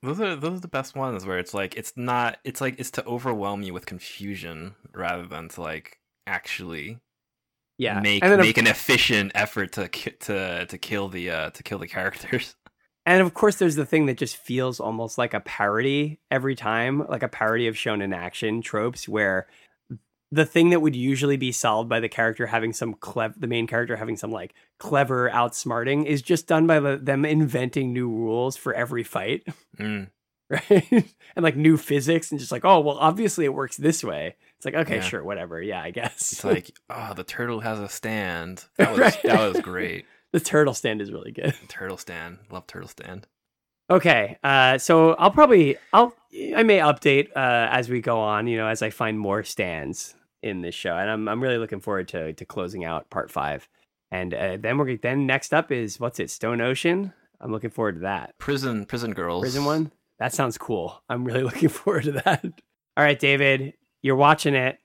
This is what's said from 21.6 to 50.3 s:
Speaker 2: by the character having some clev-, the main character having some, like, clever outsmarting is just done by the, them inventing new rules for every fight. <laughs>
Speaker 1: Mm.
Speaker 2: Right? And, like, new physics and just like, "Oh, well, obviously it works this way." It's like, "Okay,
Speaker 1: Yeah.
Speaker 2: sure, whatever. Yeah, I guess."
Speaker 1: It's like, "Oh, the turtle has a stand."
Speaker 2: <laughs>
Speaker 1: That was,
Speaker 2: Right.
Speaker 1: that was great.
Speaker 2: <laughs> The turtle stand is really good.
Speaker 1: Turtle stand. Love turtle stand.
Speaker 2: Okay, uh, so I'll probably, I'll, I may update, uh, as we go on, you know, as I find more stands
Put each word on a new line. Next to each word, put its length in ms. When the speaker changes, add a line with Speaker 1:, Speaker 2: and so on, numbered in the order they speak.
Speaker 2:
by 100
the 120
character 360
having 280
some 200
clev-, 460
the 80
main 180
character 300
having 220
some, 120
like, 240
clever 520
outsmarting 760
is 140
just 260
done 200
by 120
the, 200
them 260
inventing 720
new 160
rules 480
for 160
every 280
fight. 460
<laughs> 60
Speaker 1:
Mm. 320
Speaker 2:
Right? 420
And, 60
like, 140
new 220
physics 520
and 80
just 140
like, 140
"Oh, 140
well, 180
obviously 480
it 80
works 240
this 260
way." 320
It's 80
like, 80
"Okay, 220
Speaker 1:
Yeah. 40
Speaker 2:
sure, 240
whatever. 380
Yeah, 180
I 100
guess." 420
Speaker 1:
It's 120
like, 260
"Oh, 240
the 100
turtle 360
has 200
a 80
stand." 840
Speaker 2:
<laughs> 60
Speaker 1:
That 140
was, 100
Speaker 2:
Right. 240
Speaker 1:
that 280
was 100
great. 480
Speaker 2:
<laughs> 40
The 60
turtle 360
stand 280
is 80
really 220
good. 240
Speaker 1:
Turtle 300
stand. 420
Love 160
turtle 180
stand. 400
Speaker 2:
Okay, 540
uh, 340
so 360
I'll 180
probably, 440
I'll, 220
I 80
may 160
update, 560
uh, 380
as 160
we 120
go 200
on, 260
you 100
know, 120
as 120
I 100
find 280
more 240
stands 720